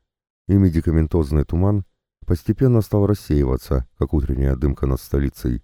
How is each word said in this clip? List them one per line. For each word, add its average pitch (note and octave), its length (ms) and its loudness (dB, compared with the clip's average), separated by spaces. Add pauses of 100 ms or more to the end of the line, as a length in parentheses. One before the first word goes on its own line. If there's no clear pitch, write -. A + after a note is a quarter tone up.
(460)
и G2+ 100 2
медикаментозный D#2+ 880 2
туман F#2+ 400 -2 (400)
постепенно A2+ 560 0
стал G2+ 240 0
рассеиваться, C#2 880 -2
как - 160 -4
утренняя C2+ 440 0
дымка C#2 300 -2
над C2 140 -2
столицей. C2+ 640 -4